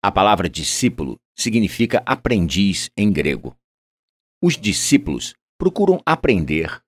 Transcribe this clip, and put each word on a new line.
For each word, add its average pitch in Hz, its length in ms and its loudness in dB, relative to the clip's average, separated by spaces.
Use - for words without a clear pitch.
A 101 80 0
palavra 98 360 4
discípulo 82 720 -4
significa 110 680 0
aprendiz 98 880 0
em 104 160 2
grego. 71 460 -4
Os 170 160 2
discípulos - 800 -2
procuram 185 480 2
aprender 82 840 0